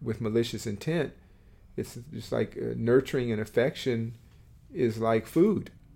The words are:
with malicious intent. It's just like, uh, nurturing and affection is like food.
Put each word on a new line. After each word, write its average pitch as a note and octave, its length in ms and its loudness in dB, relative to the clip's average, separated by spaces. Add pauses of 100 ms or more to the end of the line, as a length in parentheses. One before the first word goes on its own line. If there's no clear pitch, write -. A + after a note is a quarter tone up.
with A2+ 200 -4
malicious A#2 460 0
intent. D3 460 -2 (640)
It's - 220 -6 (120)
just A#2 220 -8
like, A2+ 240 -2
uh, A#2 180 -4
nurturing A#2+ 560 2
and G#2+ 100 -2
affection A#2 760 0 (560)
is A#2+ 260 0
like A2+ 280 2
food. E3+ 440 4 (260)